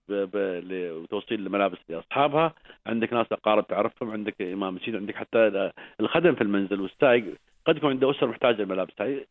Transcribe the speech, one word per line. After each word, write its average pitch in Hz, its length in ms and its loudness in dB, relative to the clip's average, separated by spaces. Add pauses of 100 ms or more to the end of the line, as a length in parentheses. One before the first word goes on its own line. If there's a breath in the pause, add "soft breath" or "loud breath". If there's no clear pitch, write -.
ب-، 95 40 -6
ب-، 98 240 -2
ل-، 92 560 -4
وتوصيل 98 540 -6
الملابس 98 320 0 (100)
لأصحابها. 143 640 0 (320 loud breath)
عندك 113 260 -2
ناس 117 200 0
أقارب 107 340 2
تعرفهم، 107 440 -2
عندك 107 320 -6
إمام 95 320 -4
مسجد، 113 200 -6
عندك 104 220 -8
حتى 110 220 -2
ال-، 98 340 4 (280 loud breath)
الخدم 165 340 4
في - 60 -4
المنزل 101 400 0
والسايق 120 440 4 (420)
قد 160 100 4
يكون 147 140 0
عنده 131 200 2
أسر 139 160 0
محتاجة 113 360 2
الملابس 95 380 -4
هاي. 131 300 -4